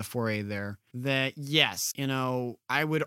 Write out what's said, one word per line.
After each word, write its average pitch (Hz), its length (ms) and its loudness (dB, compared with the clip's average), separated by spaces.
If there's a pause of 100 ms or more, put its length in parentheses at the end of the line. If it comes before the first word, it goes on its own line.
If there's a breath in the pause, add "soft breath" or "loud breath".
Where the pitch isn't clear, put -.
foray 110 400 0
there, 101 380 -6 (140)
that 135 440 0
yes, 143 600 2
you 139 100 0
know, 127 520 0 (100)
I 143 160 4
would 156 220 2